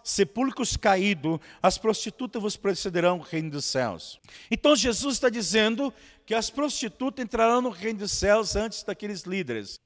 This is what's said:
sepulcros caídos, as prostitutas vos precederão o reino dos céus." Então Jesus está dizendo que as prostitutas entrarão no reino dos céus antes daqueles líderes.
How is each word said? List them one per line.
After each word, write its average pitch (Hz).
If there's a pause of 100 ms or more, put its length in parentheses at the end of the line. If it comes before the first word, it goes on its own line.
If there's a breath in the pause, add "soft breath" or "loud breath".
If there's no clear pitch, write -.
sepulcros -
caídos, 185 (220 loud breath)
as 190
prostitutas 220
vos 208
precederão 180
o 160
reino 160
dos 143
céus." 120 (320 loud breath)
Então 285
Jesus 233
está 254
dizendo 220 (320 soft breath)
que 214
as 220
prostitutas 262
entrarão 233
no 247
reino 202
dos 202
céus 202
antes 208
daqueles 202
líderes. 127